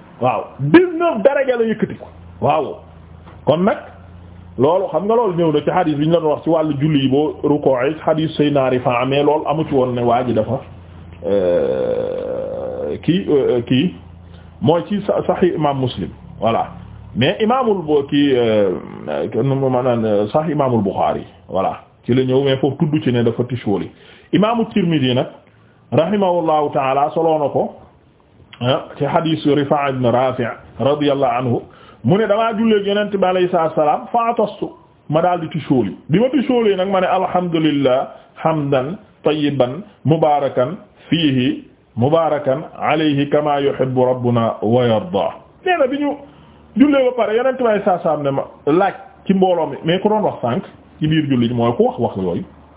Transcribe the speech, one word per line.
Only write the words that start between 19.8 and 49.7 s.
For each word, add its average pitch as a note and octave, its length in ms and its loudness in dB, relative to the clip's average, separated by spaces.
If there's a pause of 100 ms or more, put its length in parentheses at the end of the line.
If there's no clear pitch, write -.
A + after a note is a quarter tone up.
naan, A#2+ 240 0
euh, G#2 220 0
Sahih D#3 240 -2
Imamul C3 320 0
Bukhari, D#2 400 -2 (240)
voilà, F2+ 320 -4 (260)
ci A#2+ 80 0
la C3 100 4
ñëw, C3 200 2
mais C3+ 140 2
foofu C3+ 180 0 (100)
tudd D3+ 180 0
ci B2+ 100 0
ne A#2+ 100 2
dafa A#2 220 0
tisóoli. A2+ 440 -4 (440)
Imaamu A3 400 2
Tirmidhi D#3+ 420 2
nag, C#3+ 120 0 (640)
rahimahullahu E3 840 2
ta'ala, C#3+ 400 0
soloo D#3+ 260 2
na C#3+ 100 0
ko, F3 260 -2 (840)
ah, B2 280 0 (100)
ci C#3+ 80 -2
hadith D#3+ 400 0
Rifa'a C#3+ 460 2
ibn B2+ 140 -2
Rafi' B2 420 2 (320)
radiyallahu C#3 600 2
anhu, B2+ 220 -2 (420)
mu E3 140 4
ne A3 100 2
damaa A3+ 260 0
jullee G#3+ 260 2
ak F#3+ 80 -4
Yonent G3+ 280 -2
bi F#3+ 100 2
alayhi F3+ 260 2
salaatu D#3+ 280 0
wa D#3 40 4
salaam, F3+ 280 0
fa A#3 200 0
atastu, - 380 -4 (400)
ma D3+ 120 2
daal F3+ 200 2
di D#3+ 80 -8
tisóoli. B2+ 460 0 (140)
Bi E3 100 4
ma B3+ 100 2
tisóolee A#3+ 460 2
nag F#3 140 -2
ma F#3+ 120 2
ne F3+ 60 0
alhamdulillah, D#3+ 1000 0 (360)
hamdan D#3 540 -2 (260)
tayyiban D3 600 0 (220)
mubarakan D3 720 2 (320)
fihi, C#3 540 0 (340)
mubarakan D3 680 0 (160)
alayhi C#3+ 500 0
kama D3 300 0
yuhibbu C3 460 0
rabbuna A#2+ 560 0
wa A#2 240 2
yarda. G2 420 0 (380)
Nee F4+ 120 0
na C#4 100 2
bi C#4 100 -4
ñu C#4+ 180 -2 (640)
jullee C#4 280 4
ba B3 120 0
pare, G#3+ 180 0
Yonent B3+ 220 0
bi C4 100 -4
alayhi G#3 160 0
salaatu F3+ 240 0
wa D#3+ 40 2
salaam D3 120 -2
ne C#3 80 0
ma C#3 120 -2 (220)
laaj E3+ 280 2 (340)
ci G3 60 4
mbooloo F3+ 340 2
mi, C#3 160 -8